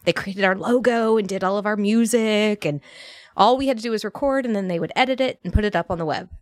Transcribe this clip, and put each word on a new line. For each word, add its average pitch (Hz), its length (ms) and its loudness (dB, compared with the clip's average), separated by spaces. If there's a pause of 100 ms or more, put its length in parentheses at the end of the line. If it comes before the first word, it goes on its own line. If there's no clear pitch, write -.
they 170 80 2
created 196 300 -6
our 190 140 4
logo 226 600 2
and 208 100 0
did 190 160 -4
all 190 160 0
of 196 80 -4
our 214 100 0
music. 214 880 2
And 147 160 -2 (560)
all 226 180 6
we 269 120 -2
had 262 100 0
to 220 60 -10
do 233 80 -4
was 214 120 -4
record 269 420 -2
and 226 100 -2
then 196 120 -2
they 175 120 -2
would 160 160 -4
edit 254 260 0
it 262 220 -2
and 180 100 -8
put 208 120 2
it 202 100 -2
up 170 160 -2
on 170 80 -6
the 165 60 -4
web. 123 240 -4 (120)